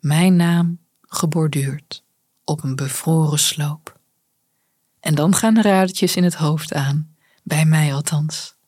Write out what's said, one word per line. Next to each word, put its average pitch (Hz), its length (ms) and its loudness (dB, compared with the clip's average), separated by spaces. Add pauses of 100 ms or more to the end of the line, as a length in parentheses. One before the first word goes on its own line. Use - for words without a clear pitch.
Mijn 170 360 2
naam 170 420 2 (220)
geborduurd 147 1000 -4 (420)
op 156 180 -4
een 135 140 -4
bevroren 151 600 0
sloop. - 600 -4 (1000)
En 156 140 -2
dan 151 200 2
gaan 220 200 2
de 226 80 4
radertjes 190 540 2
in 180 80 2
het 175 100 2
hoofd 156 400 -4
aan, 143 400 -2 (280)
bij 156 220 0
mij 156 300 4
althans 151 600 -4 (140)